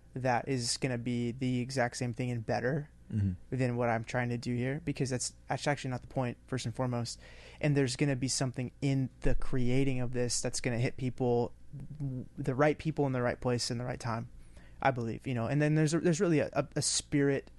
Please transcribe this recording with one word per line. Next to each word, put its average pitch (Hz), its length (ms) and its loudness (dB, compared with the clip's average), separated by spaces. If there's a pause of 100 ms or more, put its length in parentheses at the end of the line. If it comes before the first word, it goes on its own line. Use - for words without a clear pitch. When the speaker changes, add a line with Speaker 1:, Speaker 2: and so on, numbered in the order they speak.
(160)
Speaker 1:
that 127 320 2
is 123 300 0
gonna 127 200 -2
be 120 340 -2
the 127 280 0
exact 123 360 -2
same 120 160 -2
thing 123 180 -4
and 117 140 -4
better 127 440 0 (260)
Speaker 2:
Mm-hmm. 98 180 2 (220)
Speaker 1:
than 123 220 0
what 120 140 2
I'm 113 140 0
trying 120 260 -2
to 120 80 -2
do 123 180 -2
here, 131 300 -2
because 143 240 -2
that's, - 240 -4 (120)
that's 139 200 -2
actually 139 240 -2
not 123 100 -4
the - 80 -18
point, 123 380 -2
first 127 180 -4
and 117 100 -4
foremost. 123 460 -2 (400)
And 147 160 4
there's 131 180 4
gonna 143 220 2
be 127 120 -2
something 123 420 -2 (100)
in 135 300 2 (100)
the 131 140 6
creating 127 680 4
of 123 140 -2
this 123 260 0
that's - 220 -2
gonna 120 160 0
hit 123 180 0
people, 120 560 0 (840)
the 135 160 -2
right 143 240 4
people 151 260 0
in 135 80 0
the 127 80 0
right 123 180 0
place 123 320 0
in 123 60 -2
the 120 80 -6
right 127 160 -6
time, 117 280 -4 (520)
I 135 120 4
believe, 117 340 -4
you 131 80 -2
know. 117 100 0
And 139 160 2
then 151 140 4
there's 156 180 4
a, 165 80 2
there's 165 220 2
really 170 160 4
a, 120 160 2
a, 139 100 0 (120)
a 151 40 -2
spirit - 800 0